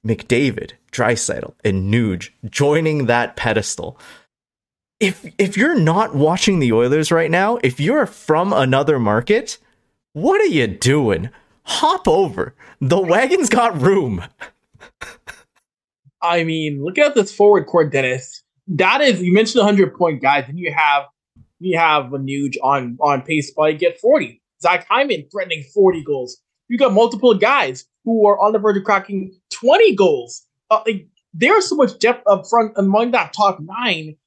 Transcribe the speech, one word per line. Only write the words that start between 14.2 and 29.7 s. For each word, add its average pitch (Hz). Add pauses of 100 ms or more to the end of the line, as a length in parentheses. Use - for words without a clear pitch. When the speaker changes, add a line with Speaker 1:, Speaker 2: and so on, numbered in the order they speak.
Speaker 1:
<laughs> -
Speaker 2:
I 170
mean, 156
look 180
at 294
this 208
forward 202
core, 160
Dennis. 131 (240)
That 190
is, 233
you 180
mentioned 226
a 202
hundred 202
point 156
guys, 139
and 156
you 165
have, 147 (540)
you 175
have 151
a 139
Nuge 135
on, 131
on 143
pace 151
to -
probably 156
get 170
forty. 214 (220)
Zach 175
Hyman 226
threatening 175 (100)
forty 180
goals. 131 (280)
You 240
got 240
multiple 233
guys 202 (200)
who 226
are 202
on 214
the 220
verge 202
of 190
cracking 190 (160)
twenty 339